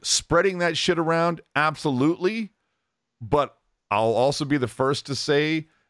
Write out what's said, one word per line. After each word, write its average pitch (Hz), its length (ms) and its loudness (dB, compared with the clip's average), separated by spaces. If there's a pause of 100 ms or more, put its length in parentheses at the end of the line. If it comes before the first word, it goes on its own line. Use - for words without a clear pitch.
spreading 180 560 0
that 170 180 0
shit 175 220 0
around, 165 420 0 (140)
absolutely. 156 960 0 (720)
But 131 360 0 (340)
I'll 110 220 2
also 117 320 0
be 143 120 0
the 120 100 0
first 135 400 -2
to 135 80 -6
say 151 520 0 (220)